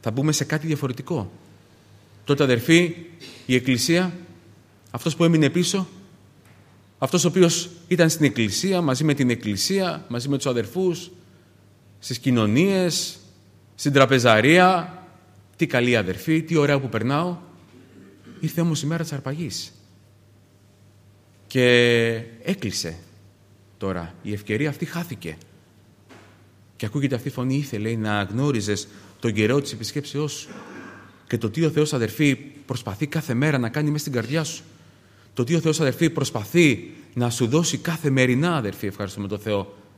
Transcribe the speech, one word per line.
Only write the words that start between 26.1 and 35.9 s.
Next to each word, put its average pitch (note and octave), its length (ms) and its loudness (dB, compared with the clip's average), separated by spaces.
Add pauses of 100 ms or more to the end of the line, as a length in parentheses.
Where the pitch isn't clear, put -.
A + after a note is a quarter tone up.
Και A#2 100 -8
ακούγεται C3+ 280 -4
αυτή A#2 140 -6
η - 20 -8
φωνή, C3 240 -4
«Ήθε», C#3 240 -4
λέει, A2 180 -4
«να G#2+ 260 -2
γνώριζες G#2 680 -2 (320)
τον A#2 120 -2
καιρό A2 280 2
της C#3+ 120 -8
επισκέψεώς C#3+ 600 -8
σου». - 160 -14 (800)
Και A#2+ 100 -2
το A2+ 120 -2
τι D#3+ 140 -2
ο D#3 60 2
Θεός, D3+ 220 0
αδερφοί, C3+ 440 0 (300)
προσπαθεί A#2+ 400 -6
κάθε C#3+ 280 -4
μέρα C#3+ 240 2
να A#2+ 100 -2
κάνει D3+ 180 -2
μέσα D3 120 -2
στην D3 140 -8
καρδιά B2+ 320 -2
σου. - 180 -10 (720)
Το B2 100 0
τι C#3 100 0
ο E3 60 4
Θεός, D#3 200 0
αδερφοί, D3+ 300 2